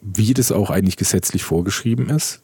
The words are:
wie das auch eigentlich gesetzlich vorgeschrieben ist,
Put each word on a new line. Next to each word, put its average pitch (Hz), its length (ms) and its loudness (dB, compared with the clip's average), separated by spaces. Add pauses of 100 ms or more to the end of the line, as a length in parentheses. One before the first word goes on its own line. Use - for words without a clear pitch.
wie 104 320 0
das 127 180 2
auch - 200 0
eigentlich 92 260 2
gesetzlich - 480 -2
vorgeschrieben 113 640 0
ist, 151 360 -2